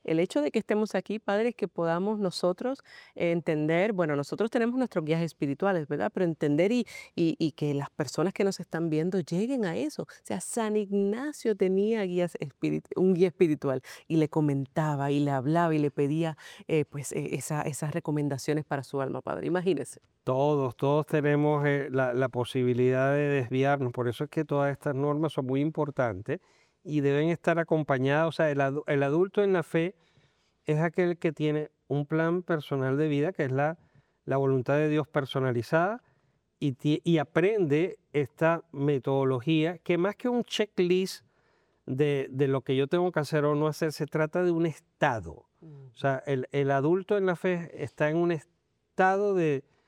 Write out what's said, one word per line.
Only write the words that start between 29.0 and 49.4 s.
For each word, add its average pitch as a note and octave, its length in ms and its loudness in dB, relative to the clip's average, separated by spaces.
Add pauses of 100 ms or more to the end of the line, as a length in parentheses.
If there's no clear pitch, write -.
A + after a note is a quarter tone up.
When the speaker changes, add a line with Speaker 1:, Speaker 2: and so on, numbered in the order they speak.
Speaker 2:
adulto F3 400 0
en G3+ 100 2
la F3 100 2
fe E3+ 320 -2 (680)
es D3+ 140 0
aquel E3+ 400 0
que E3 140 0
tiene D3+ 380 -2 (180)
un C#3+ 180 0
plan E3 360 0
personal C#3 540 -2
de D#3 120 2
vida, D3 240 0
que D#3+ 120 -2
es C3+ 80 -2
la, D3 260 0 (460)
la C3+ 120 0
voluntad C3+ 400 2
de D3+ 120 2
Dios D3+ 200 0
personalizada, C#3 960 0 (560)
y C#3+ 140 -2
ti-, D3+ 320 0
y E3+ 140 4
aprende E3+ 800 0 (140)
esta D#3+ 500 0 (100)
metodología, C#3 1080 0
que F3 200 -2
más F#3+ 160 0
que - 140 -4
un A#3+ 160 0
checklist F#3 800 -2 (600)
de, C3+ 440 0
de C3+ 160 0
lo C3+ 140 0
que C3+ 160 -2
yo C#3 100 2
tengo F3+ 240 0
que D#3+ 100 -2
hacer D3 240 0
o D3 120 2
no D3+ 100 2
hacer, D#3 260 -2
se D3+ 140 -6
trata D#3 380 -2
de F3 80 2
un E3 140 0
estado. A#2 800 -4 (140)
Speaker 1:
Mm. E3 60 -20 (260)
Speaker 2:
O - 40 -20
sea, C3+ 300 -2
el, C3+ 260 -2
el C#3+ 180 0
adulto E3+ 460 2
en F#3+ 100 2
la F3+ 80 0
fe F3 400 -4
está D3+ 340 -4
en D#3 80 0
un E3+ 140 2
estado F#3+ 1040 -2
de, D3+ 300 0 (240)